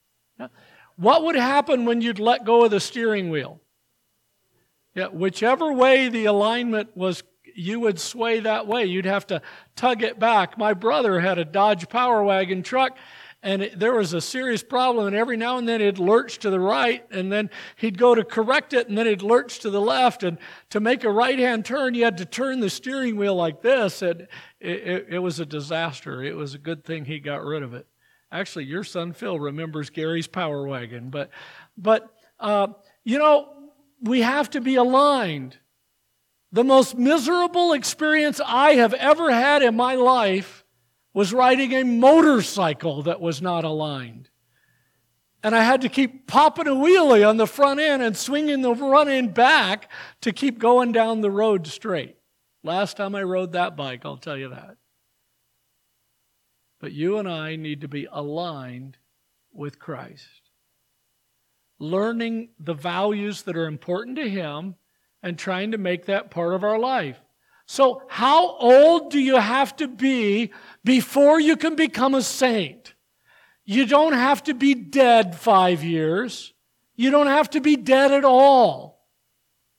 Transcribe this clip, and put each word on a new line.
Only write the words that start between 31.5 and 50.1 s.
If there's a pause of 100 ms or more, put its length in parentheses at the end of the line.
but, (280)
uh, (360)
you
know, (460)
we
have
to
be
aligned. (920)
The
most
miserable
experience
I
have
ever
had
in
my
life (480)
was
riding
a
motorcycle
that
was
not
aligned. (1120)
And
I
had
to
keep
popping
a
wheelie
on
the
front
end
and
swinging
the
front
end
back (300)